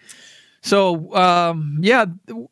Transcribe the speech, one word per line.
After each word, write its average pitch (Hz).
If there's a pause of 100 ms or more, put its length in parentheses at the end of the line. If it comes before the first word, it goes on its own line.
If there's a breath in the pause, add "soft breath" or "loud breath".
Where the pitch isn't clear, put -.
(600 loud breath)
So, 180
um, 170
yeah, 220 (460)